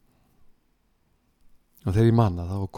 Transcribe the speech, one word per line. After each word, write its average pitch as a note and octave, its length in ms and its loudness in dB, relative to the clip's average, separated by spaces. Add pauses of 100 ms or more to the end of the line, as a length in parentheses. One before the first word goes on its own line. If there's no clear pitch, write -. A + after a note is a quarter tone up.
(1800)
Og F#2+ 100 -2
þegar A2+ 160 4
ég A#2 80 4
man F#2 220 0
það, F2 120 -8
þá G2 260 -8